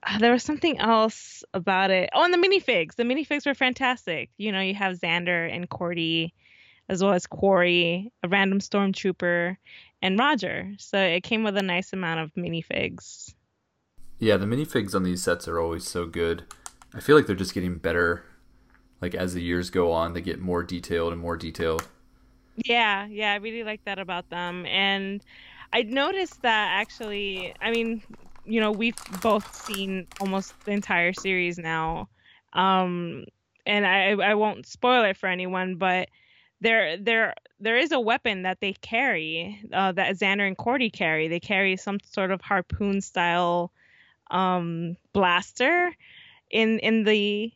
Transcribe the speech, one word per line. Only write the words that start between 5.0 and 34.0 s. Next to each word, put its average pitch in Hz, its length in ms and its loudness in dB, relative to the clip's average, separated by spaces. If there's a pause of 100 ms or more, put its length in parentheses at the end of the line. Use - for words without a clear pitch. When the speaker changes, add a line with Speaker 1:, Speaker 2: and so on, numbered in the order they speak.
Speaker 1:
and 175 140 -8
Cordy, 165 680 -4 (560)
as 185 140 0
well 196 100 6
as 180 120 0
Quarry, 175 880 2 (100)
a 180 60 -6
random 196 320 2
stormtrooper, 185 960 -2 (440)
and 190 180 0
Roger. 202 580 0
So - 220 -2
it 185 240 2
came 220 200 -2
with 202 140 0
a 202 60 0
nice 185 280 -2
amount 170 280 -4
of 160 160 -6
minifigs. - 960 -6 (880)
Speaker 2:
Yeah, 104 180 4
the 95 80 0
minifigs 113 500 -2
on 92 80 0
these 90 200 -2
sets 87 240 -2
are 82 120 -4
always 82 260 -4
so 87 200 -4
good. 82 380 -2 (500)
I 110 60 -10
feel 143 160 6
like 147 100 8
they're 104 100 0
just 90 180 -4
getting 90 240 -2
better. 85 460 0 (800)
Like, 90 140 -6
as 90 180 -2
the 90 80 -4
years 87 280 0
go 87 220 4
on, 82 220 0
they 85 80 -6
get 85 180 -6
more 87 240 -2
detailed 85 480 -2
and 85 100 -8
more 85 140 -4
detailed. 82 520 -4 (760)
Speaker 1:
Yeah, 214 440 2
yeah, 208 260 -2
I 208 40 -2
really 226 260 -8
like 214 220 -8
that 196 140 -6
about 180 300 -8
them. 175 380 -6
And 196 560 -2 (500)
I 233 80 2
noticed 285 600 -2
that 208 360 2
actually, 202 800 -6
I 220 120 -2
mean, 226 320 -2 (420)
you 220 160 0
know, 214 100 2
we've 226 240 0 (260)
both 214 320 2 (120)
seen 190 420 -6 (140)
almost 196 320 -2 (120)
the 208 60 -4
entire 180 400 2
series 180 460 -2
now. 165 500 -4 (460)
Um, 180 720 2 (400)
and 208 200 2
I, 190 260 4